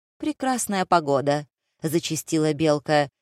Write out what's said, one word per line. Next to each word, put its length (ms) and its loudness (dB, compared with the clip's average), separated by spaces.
«Прекрасная 680 -4
погода», 640 2
зачастила 720 -2
Белка. 560 2